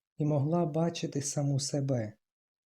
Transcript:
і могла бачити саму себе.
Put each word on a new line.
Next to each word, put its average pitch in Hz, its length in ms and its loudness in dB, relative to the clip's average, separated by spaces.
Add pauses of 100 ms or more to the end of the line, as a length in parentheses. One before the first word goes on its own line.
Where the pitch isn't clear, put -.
(180)
і 151 60 0
могла 151 420 2
бачити 160 560 -2
саму 143 380 0
себе. 135 520 -2 (640)